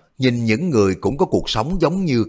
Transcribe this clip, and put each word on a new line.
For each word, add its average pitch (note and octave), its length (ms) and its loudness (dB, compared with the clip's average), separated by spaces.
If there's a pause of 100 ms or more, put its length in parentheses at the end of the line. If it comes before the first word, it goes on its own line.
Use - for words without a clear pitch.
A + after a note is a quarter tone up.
(180)
nhìn A#2+ 260 0
những A2+ 260 0
người G2+ 240 4
cũng G2+ 220 -2
có F3 100 2
cuộc - 240 -2
sống C#3 300 -2
giống E3+ 240 0
như B2 240 0